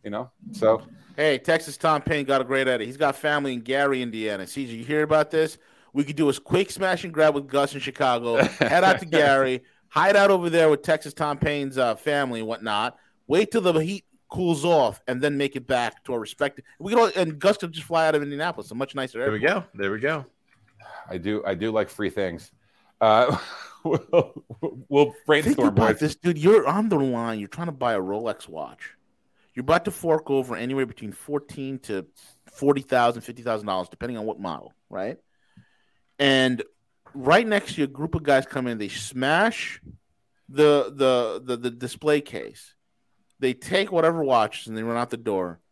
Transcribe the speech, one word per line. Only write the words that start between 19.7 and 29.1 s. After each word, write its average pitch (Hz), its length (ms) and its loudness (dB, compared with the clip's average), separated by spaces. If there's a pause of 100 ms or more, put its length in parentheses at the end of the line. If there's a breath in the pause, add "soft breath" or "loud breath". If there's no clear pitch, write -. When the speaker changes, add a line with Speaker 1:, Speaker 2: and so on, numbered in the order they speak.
Speaker 3:
go. 98 80 -18
There 98 120 -2
we 107 60 -6
go. 143 260 -2 (840 loud breath)
Speaker 1:
I 92 80 -8
do, 101 280 -4
I 98 100 -2
do 110 160 -4
like 107 180 0
free 104 200 -6
things. 90 420 -6 (480)
Uh, 113 380 4 (240 loud breath)
<laughs> - 240 -20
we'll, - 580 0 (460)
we'll 143 240 4 (120)
brainstorm, 156 300 4
Speaker 2:
Think - 140 4
about 110 220 4
Speaker 1:
boys. - 100 0
Speaker 2:
this, 151 140 -2
dude. 170 220 -2
You're 165 300 6
on 208 220 0
the 175 80 2
line. 117 420 -2
You're 101 80 -8
trying 170 200 -8
to 165 40 -6
buy 127 220 -2
a 101 80 0
Rolex 104 480 -6
watch. 76 420 -14 (640)